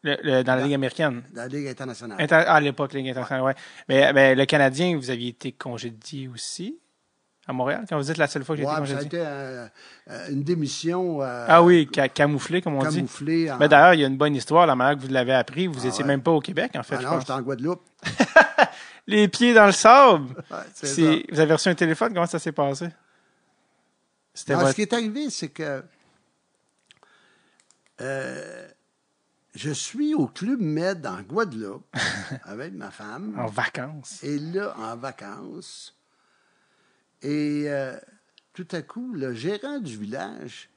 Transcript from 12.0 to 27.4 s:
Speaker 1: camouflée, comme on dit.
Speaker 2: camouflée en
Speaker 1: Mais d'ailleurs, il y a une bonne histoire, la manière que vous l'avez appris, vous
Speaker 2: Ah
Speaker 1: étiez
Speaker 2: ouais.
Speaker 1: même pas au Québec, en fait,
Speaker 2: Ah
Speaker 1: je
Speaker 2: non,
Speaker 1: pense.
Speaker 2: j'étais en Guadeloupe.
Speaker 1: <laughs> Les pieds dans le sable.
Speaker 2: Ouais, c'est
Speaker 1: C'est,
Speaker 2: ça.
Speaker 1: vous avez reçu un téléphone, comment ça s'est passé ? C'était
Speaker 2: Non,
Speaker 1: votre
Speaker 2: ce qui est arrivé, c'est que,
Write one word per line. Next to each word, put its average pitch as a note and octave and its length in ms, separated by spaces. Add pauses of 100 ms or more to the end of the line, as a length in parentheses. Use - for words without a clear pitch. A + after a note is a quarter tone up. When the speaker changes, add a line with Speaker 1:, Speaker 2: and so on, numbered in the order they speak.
Speaker 1:
camouflée, D3 520
comme D#3+ 140
on C3+ 80
dit. D#3 140
Speaker 2:
camouflée D#3+ 520
en C3 80
Speaker 1:
Mais D3 120
d'ailleurs, D3+ 240
il D#3 80
y - 20
a C3+ 40
une C3+ 100
bonne D3 180
histoire, D#3+ 320
la C#3 80
manière C3+ 220
que C3 40
vous C3 100
l'avez C3 220
appris, C#3+ 340
vous C3 180
Speaker 2:
Ah - 20
Speaker 1:
étiez B2+ 160
Speaker 2:
ouais. C3+ 40
Speaker 1:
même C#3 140
pas E3 100
au D#3 100
Québec, - 340
en A#2+ 80
fait, - 140
Speaker 2:
Ah - 20
Speaker 1:
je B2+ 60
Speaker 2:
non, C#3+ 80
Speaker 1:
pense. E3 80
Speaker 2:
j'étais C#3 100
en C3 100
Guadeloupe. C3+ 400 (220)
Speaker 1:
<laughs> - 1040
Les G#3 200
pieds A#3+ 280
dans G#3+ 100
le G3+ 60
sable. A3 560 (240)
Speaker 2:
Ouais, - 60 (180)
c'est - 100
Speaker 1:
C'est, D#3 360
Speaker 2:
ça. - 100
Speaker 1:
vous D3+ 80
avez D#3 140
reçu D#3+ 160
un F3 40
téléphone, E3+ 400
comment F3 140
ça E3+ 100
s'est D#3+ 140
passé ? C#3+ 380 (1400)
C'était - 220
Speaker 2:
Non, C#3 60
Speaker 1:
votre C3+ 100
Speaker 2:
ce C3+ 60
qui G#3+ 80
est G#3 100
arrivé, A#3 380
c'est - 180
que, C#3+ 340 (2250)